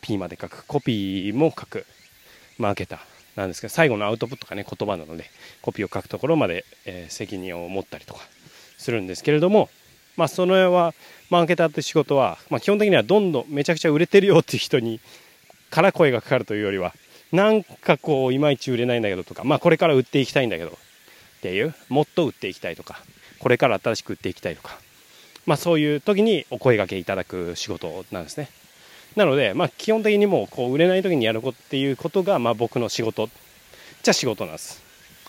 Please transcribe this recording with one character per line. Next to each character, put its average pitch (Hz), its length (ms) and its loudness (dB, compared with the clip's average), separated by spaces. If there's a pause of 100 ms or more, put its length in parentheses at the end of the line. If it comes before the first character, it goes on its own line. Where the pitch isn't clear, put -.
ピ 113 140 -6
ー 98 40 -2
ま 92 80 -6
で 85 140 -12
書 87 80 -10
く、 - 180 -20
コ 147 140 -2
ピ 98 500 -2
ー 101 40 -4
も 151 160 2
書 - 160 -12
く、 98 200 -12 (720)
マ 104 140 0
ー 101 40 0
ケ 92 120 -8
タ 82 100 -14
ー - 20 -14 (380)
な 101 80 -6
ん 95 40 -4
で 87 60 -10
す - 60 -16
け 113 80 -12
ど、 - 40 -16
最 165 160 2
後 117 80 -2
の 104 100 -4
ア 104 40 -2
ウ 117 80 -4
ト 123 80 -6
プ 127 80 -10
ッ - 40 -14
ト - 80 -18
が 92 100 -12
ね、 101 120 -10
言 104 200 -6
葉 98 80 -2
な 80 80 -12
の 80 120 -14
で、 82 100 -14 (360)
コ - 80 -6
ピ 107 140 -4
ー - 20 -4
を - 60 -8
書 95 100 -6
く - 60 -18
と 101 100 -10
こ 135 100 -4
ろ 165 80 2
ま 123 120 0
で、 87 160 -6 (220)
え 90 220 -12
ー、 - 40 -18
責 98 260 -10
任 92 180 -10
を 85 120 -10
持 95 140 -6
っ - 20 -10
た - 140 -16
り - 60 -20
と - 100 -20
か - 80 -20 (560)
す - 120 -8
る 117 100 -2
ん 92 60 -8
で 92 80 -10
す - 80 -14
け 147 80 0
れ 151 80 4
ど 170 100 4
も、 208 200 4 (480)
ま 170 80 2
あ、 151 40 2
そ 185 180 -2
の 185 80 4
辺 185 200 6
は、 170 200 2 (360)
マ 175 120 6
ー 160 40 2
ケ 175 80 2
タ 165 120 2
ー - 20 2
っ 151 40 -16
て 151 100 -4
仕 - 120 -6
事 143 220 2
は、 110 220 2 (120)
ま 143 60 -2
あ、 117 40 -4
基 - 60 -14
本 208 120 4
的 208 100 2
に 180 80 6
は 110 80 4
ど 180 160 4
ん 190 100 2
ど 135 180 -2
ん 151 60 -8
め 143 80 0
ち 156 80 0
ゃ 170 40 2
く 151 40 -6
ち - 80 0
ゃ 160 40 4
売 147 100 4
れ 175 80 2
て 202 120 6
る 196 60 4
よ 175 120 8
っ 156 40 6
て - 120 -4
い - 20 0
う - 20 0
人 - 220 0
に、 113 200 -4 (720)
か 165 120 2
ら 190 100 6
声 151 180 4
が 117 100 0
か - 100 -6
か 131 80 2
る 113 60 -8
と 107 100 -6
い 104 40 -2
う 104 40 -2
よ 101 100 -2
り 98 60 -2
は、 90 160 -4 (360)
な 196 200 4
ん 220 120 2
か - 360 -2
こ 135 280 0
う、 127 60 2
い 135 80 0
ま 147 100 4
い 135 80 0
ち 135 140 -6
売 120 60 0
れ 123 80 0
な 120 100 0
い - 20 0
ん 113 40 -4
だ 107 80 0
け 95 40 -4
ど 90 80 -6
と - 120 -16
か、 - 100 -10
ま 139 120 2
あ、 - 40 0
こ 170 100 4
れ 160 60 4
か 175 100 2
ら 156 80 4
売 131 60 4
っ 123 40 2
て - 140 -2
い 131 80 2
き - 60 -8
た 143 100 2
い 123 40 0
ん 107 40 -2
だ 90 60 -4
け 82 80 -8
ど 78 60 -10
っ - 20 -16 (720)
て 92 100 -6
い 98 100 0
う、 156 120 -4 (160)
も 139 120 2
っ - 100 -4
と 170 140 0
売 113 40 -2
っ - 20 -6
て - 160 -10
い 92 60 -10
き - 40 -20
た 90 120 -8
い 82 40 -10
と 87 80 -18
か、 - 180 -18 (380)
こ 127 120 0
れ 123 80 4
か 139 100 4
ら 101 100 0
新 113 160 -2
し - 80 -8
く - 80 -12
売 - 40 -8
っ - 20 -12
て - 140 -6
い - 40 -8
き - 60 -20
た 92 100 -6
い 78 60 -10
と - 60 -20
か、 - 180 -18 (640)
ま 254 80 2
あ、 - 20 0
そ 170 180 0
う 156 60 4
い 147 160 2
う 139 60 -6
時 202 180 2
に 208 300 2
お 120 80 -8
声 123 180 4
掛 101 100 2
け 95 120 -6
い 87 80 -8
た 98 100 -2
だ 90 80 -4
く 87 320 -8
仕 - 140 -8
事 87 400 -10
な 95 100 -8
ん 82 40 -10
で - 40 -16
す - 80 -18
ね。 147 140 -10 (680)
な 208 80 4
の 139 100 4
で、 117 200 2
ま 170 100 0
あ、 165 60 0
基 - 220 -4
本 220 100 0
的 208 160 2
に 208 80 4
も 170 160 2
う、 98 40 -6
こ 123 220 -4
う、 127 40 -2
売 143 60 0
れ 170 100 6
な 185 80 2
い 190 60 0
時 180 140 0
に 120 80 2
や 110 80 2
る 110 80 -4
こ 127 120 -4
と - 60 -14
っ - 120 -20
て 139 80 -4
い 135 120 -2
う 131 60 -4
こ 160 140 -6
と 190 120 0
が、 180 160 0
ま 117 120 0
あ、 117 40 0
僕 117 240 -4
の 113 120 -2
仕 - 100 -6
事 110 240 -2
っ 110 40 -4 (720)
ち - 80 -4
ゃ - 20 6
仕 - 140 -2
事 110 180 -4
な 80 80 -10
ん - 40 -14
で - 20 -14
す。 - 240 -18 (460)